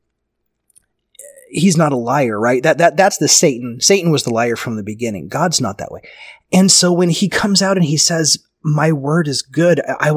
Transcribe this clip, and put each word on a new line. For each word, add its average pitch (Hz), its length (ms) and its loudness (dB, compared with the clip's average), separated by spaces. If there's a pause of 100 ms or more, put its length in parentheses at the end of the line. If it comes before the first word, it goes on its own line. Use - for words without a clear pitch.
(1500)
he's 156 280 0
not 151 140 2
a 135 60 -2
liar, 120 420 -2
right? 123 240 0
That, 156 140 2
that, 160 180 2
that's 196 220 2
the 147 100 0
Satan. 123 540 0
Satan 175 300 2
was 139 120 0
the 120 100 -4
liar 117 220 0
from 113 200 -8
the 107 80 -8
beginning. 107 440 -8
God's 147 320 -2
not 104 200 -4
that - 120 -10
way. - 100 -16 (520)
And 190 180 6
so 180 220 2
when 175 160 2
he 175 180 0
comes 202 340 0
out 196 140 0
and 180 100 2
he 147 120 0
says, 160 400 0 (240)
"My 151 300 0
word 147 360 0
is 135 140 -4
good. 160 460 0
I, - 300 -2